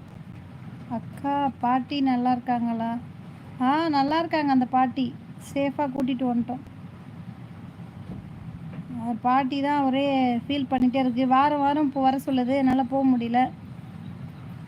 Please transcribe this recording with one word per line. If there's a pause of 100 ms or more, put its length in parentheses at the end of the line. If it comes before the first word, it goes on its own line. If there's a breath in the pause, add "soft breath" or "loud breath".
(880)
அக்கா
பாட்டி
நல்லா
இருக்காங்களா? (640)
ஆ,
நல்லா
இருக்காங்க
அந்த
பாட்டி. (400)
சேஃபாக
கூட்டிட்டு
வந்துட்டோம். (2500)
பாட்டி
தான்
ஒரே (100)
ஃபீல்
பண்ணிகிட்டே
இருக்கு.
வாரம்
வாரம்
இப்போ
வர
சொல்லுது,
என்னால்
போக
முடியல. (1160)